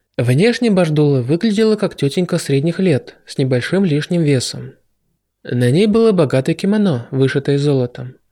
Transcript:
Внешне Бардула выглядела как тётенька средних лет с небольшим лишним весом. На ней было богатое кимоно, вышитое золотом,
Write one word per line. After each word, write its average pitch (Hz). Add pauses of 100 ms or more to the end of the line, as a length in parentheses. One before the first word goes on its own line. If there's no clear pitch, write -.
(160)
Внешне 208
Бардула 151
выглядела 208
как 208
тётенька 170
средних 151
лет 170
с -
небольшим 135
лишним 165
весом. 131 (680)
На 123
ней 175
было 226
богатое 156
кимоно, 190
вышитое 139
золотом, 131 (160)